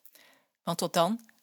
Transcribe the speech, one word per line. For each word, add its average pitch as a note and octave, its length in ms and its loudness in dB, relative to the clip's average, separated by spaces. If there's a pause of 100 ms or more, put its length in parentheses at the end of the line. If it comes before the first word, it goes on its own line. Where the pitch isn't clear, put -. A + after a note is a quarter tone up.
(640)
want E3+ 140 -6
tot F3 160 -4
dan F#3+ 360 0 (140)